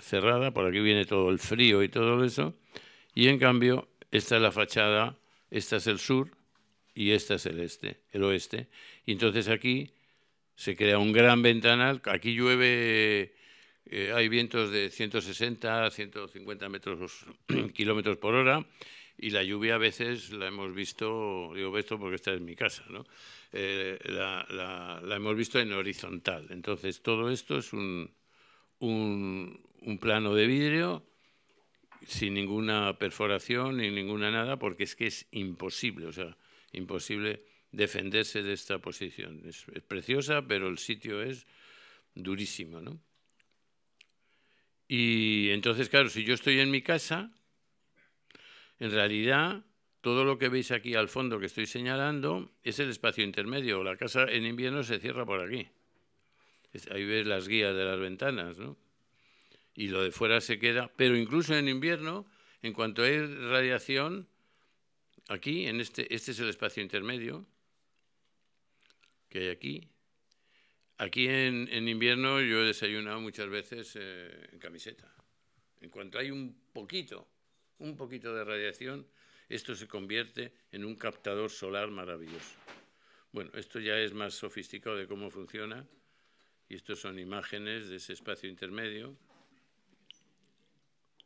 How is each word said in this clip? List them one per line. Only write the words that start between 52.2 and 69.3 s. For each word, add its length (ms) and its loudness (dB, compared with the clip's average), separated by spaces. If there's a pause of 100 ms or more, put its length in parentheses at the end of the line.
es 160 -6
el 100 -2
espacio 340 0
intermedio. 600 -2
La 140 -4
casa 260 2
en 220 0
invierno 360 -2
se 160 -2
cierra 280 -4
por 140 -2
aquí. 280 -6 (1040)
Es, 180 -14
ahí 140 -4
ves 220 0
las 220 -2
guías 280 2
de 80 0
las 160 -2
ventanas, 560 -4
¿no? 220 -14 (960)
Y 140 -4
lo 140 0
de 80 2
fuera 300 2
se 180 -4
queda, 380 0
pero 200 6
incluso 380 0
en 140 2
invierno, 580 -4 (360)
en 100 -6
cuanto 300 -2
hay 160 4
radiación, 1080 -2 (1000)
aquí, 380 -4
en 160 -2
este, 320 -6
este 160 -6
es 100 -6
el 80 -2
espacio 340 -4
intermedio 640 -6 (1800)
que 120 -8